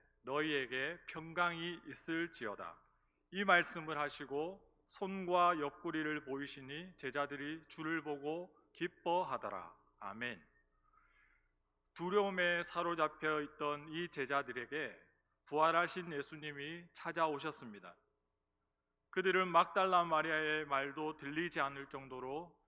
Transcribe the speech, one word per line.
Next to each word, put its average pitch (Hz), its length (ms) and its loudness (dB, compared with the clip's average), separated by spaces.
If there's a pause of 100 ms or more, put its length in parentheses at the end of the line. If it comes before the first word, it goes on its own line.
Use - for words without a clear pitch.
(240)
너희에게 139 840 0
평강이 170 800 -2
있을지어다. 120 920 -6 (540)
이 190 140 -2
말씀을 165 560 4
하시고 147 600 -4 (280)
손과 180 720 2
옆구리를 151 640 -2
보이시니 139 760 -8
제자들이 143 680 -4
주를 160 340 -2
보고 151 500 -4 (220)
기뻐하더라. 127 1000 -2 (280)
아멘. 104 440 -6 (1500)
두려움에 180 680 2
사로잡혀 160 800 0
있던 147 480 -4
이 170 200 -4
제자들에게 127 880 -2 (460)
부활하신 165 680 4
예수님이 151 840 -6
찾아오셨습니다. 147 1000 -2 (1160)
그들은 185 380 4
막달라 180 560 6
마리아의 156 640 2
말도 147 520 -2
들리지 156 420 -2
않을 139 280 -2
정도로 135 680 -8 (120)